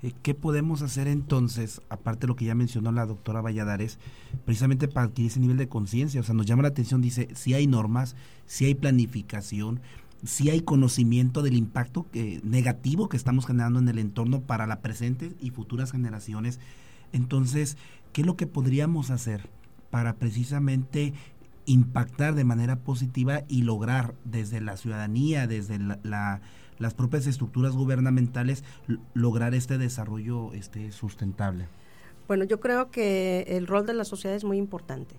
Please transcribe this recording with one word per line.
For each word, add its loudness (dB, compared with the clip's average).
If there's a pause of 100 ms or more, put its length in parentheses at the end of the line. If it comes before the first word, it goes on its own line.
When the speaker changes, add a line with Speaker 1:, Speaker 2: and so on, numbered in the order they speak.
Speaker 1:
eh, -4 (100)
¿qué 2
podemos 0
hacer -2
entonces, 0
aparte -4
de 0
lo 2
que -2
ya 0
mencionó 2
la 0
doctora -6
Valladares, -4 (460)
precisamente 2
para 0
adquirir 0
ese 0
nivel 4
de 0
conciencia? 0
O 0
sea, 0
nos 2
llama 4
la 4
atención, 2
dice, 0
si 0
hay 4
normas, 2 (300)
si 0
hay 6
planificación, 0 (420)
si 2
hay 4
conocimiento 4
del 2
impacto 0
que, -4
negativo 2
que -2
estamos 2
generando 2
en 4
el 0
entorno 0
para -2
las -4
presentes -4
y -6
futuras -6
generaciones. -4 (520)
Entonces, 0 (340)
¿qué -2
es 4
lo 2
que -2
podríamos 2
hacer -4 (420)
para 0
precisamente 0 (540)
impactar 4
de 2
manera 2
positiva -2
y 2
lograr 0 (100)
desde -4
la -6
ciudadanía, 0
desde -4
la, -2
la, -4 (380)
las -2
propias 0
estructuras 0
gubernamentales, 2 (240)
l-, -2 (140)
lograr 2
este 0
desarrollo, -4
este, -12
sustentable? -4 (600)
Speaker 2:
Bueno, 2
yo 0
creo 0
que 0
el -2
rol 2
de -2
la -2
sociedad -6
es -6
muy 0
importante. -8